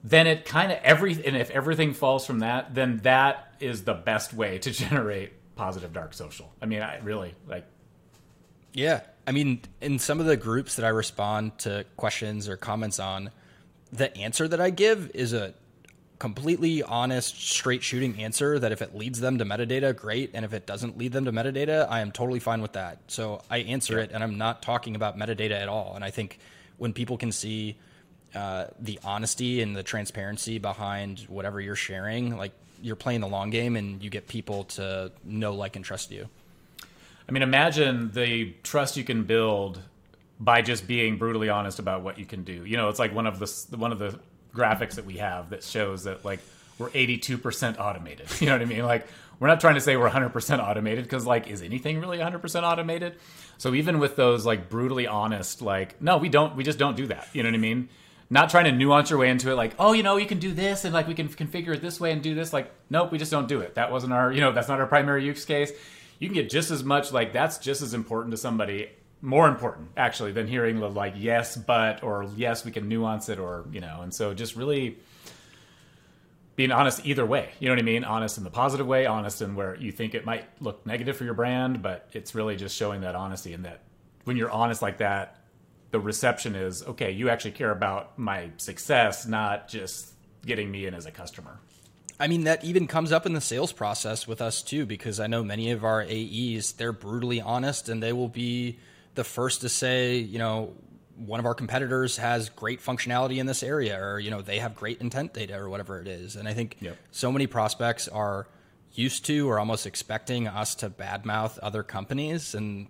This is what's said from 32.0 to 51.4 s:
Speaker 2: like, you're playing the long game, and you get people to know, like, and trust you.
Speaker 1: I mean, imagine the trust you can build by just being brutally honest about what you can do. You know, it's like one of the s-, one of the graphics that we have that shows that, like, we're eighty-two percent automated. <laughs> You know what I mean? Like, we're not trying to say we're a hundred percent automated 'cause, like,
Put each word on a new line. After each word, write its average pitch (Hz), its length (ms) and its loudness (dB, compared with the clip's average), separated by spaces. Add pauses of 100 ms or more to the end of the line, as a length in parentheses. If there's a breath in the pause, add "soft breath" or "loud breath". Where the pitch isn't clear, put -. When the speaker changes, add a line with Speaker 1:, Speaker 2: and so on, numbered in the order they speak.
Speaker 2:
like, 95 160 -6 (280)
you're 110 140 -6
playing 120 260 -2
the 101 60 -4
long 98 240 -2
game, 117 240 0
and 101 280 -6
you 104 60 -10
get 101 180 -10
people 104 360 -6
to 95 480 -6 (120)
know, 107 300 -2
like, 98 220 -6
and 95 100 -10
trust - 260 -8
you. 101 160 -12 (1000 loud breath)
Speaker 1:
I - 40 -4
mean, 135 120 2
imagine 135 680 4
the 117 420 0 (100)
trust 143 340 0
you 131 60 -4
can 117 200 0
build 101 560 2 (600)
by 117 220 8
just 110 260 0
being 113 300 2
brutally 110 320 0
honest 101 300 0
about 95 220 -2
what 95 160 -8
you 98 80 -12
can 92 180 -10
do. 87 220 -10
You 110 120 -2
know, 107 120 2
it's 104 100 -4
like 110 140 2
one 113 140 0
of 98 120 -2
the 104 60 -2
s-, - 260 -10
one 117 200 -2
of 104 80 -6
the 104 200 -6 (360)
graphics 107 400 2
that 107 100 -8
we 95 120 -10
have 90 340 -4
that 98 120 -10
shows 98 420 -2
that, 95 200 -8
like, 98 140 -4 (400 loud breath)
we're 120 140 -6
eighty-two 123 440 2
percent 117 420 -2
automated. 90 540 -6
<laughs> - 80 -6
You 156 60 4
know 139 60 8
what 123 80 4
I 117 40 0
mean? 117 180 -2
Like, 120 240 2 (320 loud breath)
we're 131 80 4
not 160 140 8
trying 160 140 10
to 139 60 2
say 139 140 6
we're 120 120 6
a - 20 8
hundred 127 200 4
percent 123 320 0
automated 107 460 0
'cause, 127 180 -2
like, 117 220 4